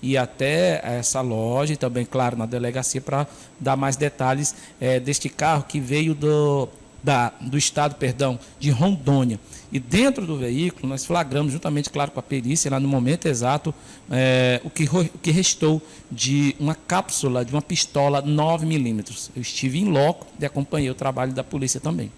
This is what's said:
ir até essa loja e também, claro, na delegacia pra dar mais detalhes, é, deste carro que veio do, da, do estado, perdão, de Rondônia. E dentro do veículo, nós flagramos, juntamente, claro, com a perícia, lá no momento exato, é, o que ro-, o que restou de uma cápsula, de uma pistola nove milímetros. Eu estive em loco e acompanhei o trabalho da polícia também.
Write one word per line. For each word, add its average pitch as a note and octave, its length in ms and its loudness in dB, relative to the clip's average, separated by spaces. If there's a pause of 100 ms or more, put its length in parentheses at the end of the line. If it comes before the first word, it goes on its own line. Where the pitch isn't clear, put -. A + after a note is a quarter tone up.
ir C3 160 0
até D3+ 640 0
essa A#2+ 380 -2
loja B2 520 0
e C#3+ 40 -4
também, B2 280 -2
claro, B2 300 0
na A#2 100 -4
delegacia A#2+ 540 -4
pra C#3 260 -2 (320)
dar C3+ 200 0
mais C#3 180 0
detalhes, C#3 580 0 (280)
é, B2+ 180 2
deste C#3 280 -4
carro D3+ 360 0
que - 160 -6
veio D3 360 0
do, D3 540 2 (340)
da, B2+ 380 2
do B2+ 160 -4
estado, D3 380 0
perdão, B2+ 440 -2 (200)
de C#3+ 100 0
Rondônia. C3+ 720 2 (320)
E C3+ 80 -2
dentro G#3 460 2
do D#3+ 120 -4
veículo, C3 500 -2
nós C3+ 180 -6
flagramos, D3 460 0
juntamente, D3 380 -2
claro, C#3+ 220 -2
com - 80 -8
a A#2+ 40 -8
perícia, C3+ 480 -2
lá C3+ 80 0
no C#3 80 2
momento C#3 400 2
exato, C#3 460 0 (360)
é, B2+ 540 4
o D#3+ 60 -8
que D#3 160 0
ro-, D3+ 160 2 (120)
o - 60 -16
que F3 120 0
restou D#3 500 2 (280)
de C#3 500 2
uma D3+ 160 0
cápsula, C#3 680 -2
de A#2+ 80 -6
uma D3 100 0
pistola C#3+ 600 0
nove D3+ 440 2
milímetros. A#2 680 -2
Eu B2+ 60 -8
estive C3 380 -4
em G3+ 60 2
loco E3 400 2 (140)
e C#3+ 60 -4
acompanhei C#3 440 -2
o C3 60 -6
trabalho C3 380 -2
da B2+ 100 -4
polícia C3+ 360 -4
também. D#3 380 -4